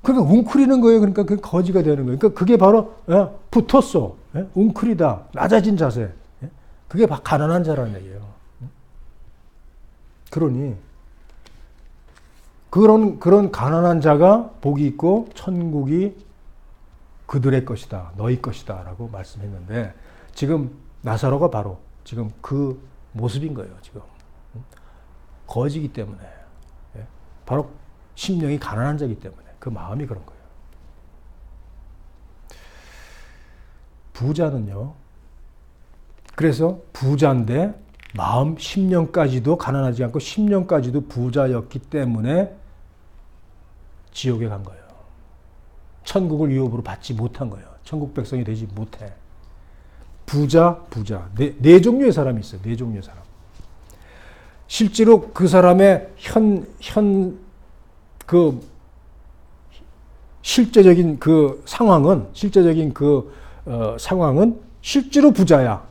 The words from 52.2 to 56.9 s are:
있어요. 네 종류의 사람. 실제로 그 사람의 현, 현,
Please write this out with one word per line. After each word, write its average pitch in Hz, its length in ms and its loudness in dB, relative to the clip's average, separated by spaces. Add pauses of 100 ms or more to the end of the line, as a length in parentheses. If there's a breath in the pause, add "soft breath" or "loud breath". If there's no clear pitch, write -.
있어요. 95 220 -16
네 113 140 -6
종류의 113 260 -8
사람. - 200 -20 (1400 soft breath)
실제로 220 640 4
그 180 160 0
사람의 180 680 6
현, 208 500 0 (140)
현, 196 580 -2 (880)